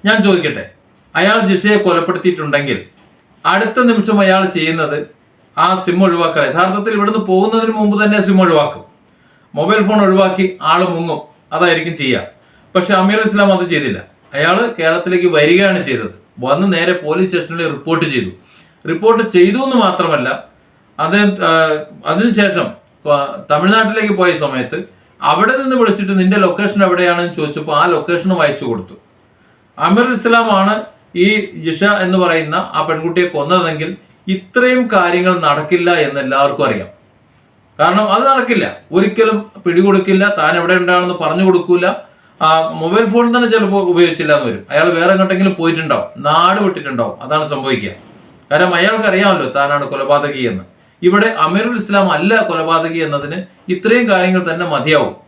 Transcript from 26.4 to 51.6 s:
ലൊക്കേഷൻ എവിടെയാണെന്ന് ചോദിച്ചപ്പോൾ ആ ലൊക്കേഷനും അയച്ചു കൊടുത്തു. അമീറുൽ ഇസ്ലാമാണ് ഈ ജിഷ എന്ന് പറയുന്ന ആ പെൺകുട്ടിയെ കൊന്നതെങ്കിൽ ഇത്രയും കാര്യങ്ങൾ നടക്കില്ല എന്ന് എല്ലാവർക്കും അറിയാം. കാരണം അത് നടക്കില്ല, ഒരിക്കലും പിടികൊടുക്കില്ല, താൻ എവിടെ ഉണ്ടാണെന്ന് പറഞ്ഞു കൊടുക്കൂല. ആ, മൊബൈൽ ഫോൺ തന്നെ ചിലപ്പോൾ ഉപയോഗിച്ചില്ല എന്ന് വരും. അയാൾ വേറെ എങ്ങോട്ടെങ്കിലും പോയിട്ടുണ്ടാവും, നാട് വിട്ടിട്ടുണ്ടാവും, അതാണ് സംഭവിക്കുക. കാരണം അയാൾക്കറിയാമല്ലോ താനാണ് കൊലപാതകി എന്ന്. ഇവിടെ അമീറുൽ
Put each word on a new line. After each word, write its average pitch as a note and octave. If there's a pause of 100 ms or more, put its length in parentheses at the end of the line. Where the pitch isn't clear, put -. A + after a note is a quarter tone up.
ലൊക്കേഷൻ G3+
എവിടെയാണെന്ന് F3
ചോദിച്ചപ്പോൾ D3+
ആ - (100)
ലൊക്കേഷനും E3+
അയച്ചു C#3+
കൊടുത്തു. G2 (920)
അമീറുൽ A#3+
ഇസ്ലാമാണ് G#3+ (520)
ഈ - (380)
ജിഷ E3 (220)
എന്ന് F#3
പറയുന്ന D#3+ (220)
ആ -
പെൺകുട്ടിയെ E3+
കൊന്നതെങ്കിൽ D#3+ (460)
ഇത്രയും B3+ (140)
കാര്യങ്ങൾ F3+ (120)
നടക്കില്ല D#3 (160)
എന്ന് C#3
എല്ലാവർക്കും C#3
അറിയാം. G2 (880)
കാരണം F#3 (100)
അത് A#3+
നടക്കില്ല, A#3+ (320)
ഒരിക്കലും G#3+ (280)
പിടികൊടുക്കില്ല, F#3+ (160)
താൻ D#3
എവിടെ F3+
ഉണ്ടാണെന്ന് F3+
പറഞ്ഞു E3+
കൊടുക്കൂല. F3 (600)
ആ, D#3 (320)
മൊബൈൽ G3+
ഫോൺ A#3+ (100)
തന്നെ A#3+
ചിലപ്പോൾ G3 (100)
ഉപയോഗിച്ചില്ല E3
എന്ന് C3
വരും. G2
അയാൾ D#3+ (100)
വേറെ F3+
എങ്ങോട്ടെങ്കിലും F#3+
പോയിട്ടുണ്ടാവും, D#3+ (180)
നാട് F3
വിട്ടിട്ടുണ്ടാവും, C#3+
അതാണ് D3+
സംഭവിക്കുക. B2 (580)
കാരണം D3+
അയാൾക്കറിയാമല്ലോ G3 (100)
താനാണ് C#3+
കൊലപാതകി C#3
എന്ന്. F#2 (440)
ഇവിടെ G3+ (180)
അമീറുൽ A3+